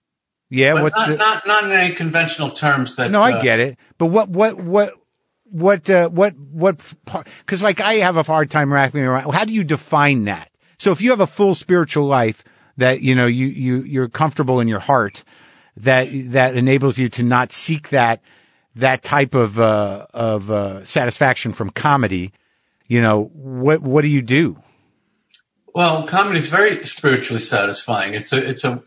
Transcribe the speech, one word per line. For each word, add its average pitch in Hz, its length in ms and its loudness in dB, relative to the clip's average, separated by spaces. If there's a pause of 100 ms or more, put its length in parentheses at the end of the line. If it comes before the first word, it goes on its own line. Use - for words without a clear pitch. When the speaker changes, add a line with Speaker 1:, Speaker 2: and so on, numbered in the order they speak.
(500)
Speaker 1:
Yeah, 131 240 2
Speaker 2:
But 156 100 2
Speaker 1:
what 156 120 0
Speaker 2:
not, 220 140 0
Speaker 1:
the 151 80 -2
Speaker 2:
not, 214 300 0
not 208 160 2
in 196 80 -4
any 180 240 0
conventional 160 560 -4
terms 139 460 -2
that, 127 120 -2
Speaker 1:
No, 202 140 4
I 240 100 4
Speaker 2:
uh, 113 80 -2
Speaker 1:
get 113 180 2
it. 127 180 -2 (200)
But 165 100 0
what, 196 220 2
what, 202 300 0
what, 190 340 0 (520)
what, 190 440 0
uh, 175 200 4
what, 170 280 0
what 156 420 -2 (260)
part? - 220 -12 (200)
'Cause, 190 160 -4
like, 208 180 0
I 214 140 0
have 180 220 2
a 156 60 2
hard 156 280 0
time 147 200 2
wrapping 139 320 2
around. 131 300 -2
How 196 120 0
do 220 80 -4
you 208 100 0
define 143 600 2
that? 95 260 -8 (260)
So 202 140 2
if 165 100 -2
you 240 80 2
have 247 120 2
a 185 40 6
full 196 300 0
spiritual 160 500 0
life 123 380 0 (340)
that, 127 240 2
you 131 120 2
know, 123 140 4
you, 123 200 0
you, 131 360 -2
you're 131 260 -4
comfortable 139 500 0
in 117 80 0
your 110 120 -2
heart, 117 440 0 (540)
that, 127 320 2 (220)
that 127 260 2
enables 131 400 2
you 127 100 0
to 123 160 -6
not 123 300 0
seek 156 360 -6
that, 117 300 2 (560)
that 127 280 0
type 139 320 0
of, 113 240 0
uh, 104 520 0
of, 107 380 -4
uh, 98 340 -4
satisfaction 123 680 -2
from 98 160 -8
comedy, 101 640 -2 (560)
you 117 120 2
know, 107 340 2
what, 135 500 -2
what 135 180 2
do 147 60 0
you 143 160 2
do? 123 340 0 (1160)
Speaker 2:
Well, 160 320 0
comedy 190 320 0
is 135 80 -4
very 185 380 2
spiritually 123 560 -2
satisfying. 101 760 -4
It's 107 180 -6
a, 135 100 0
it's 131 200 -6
a, 123 240 -4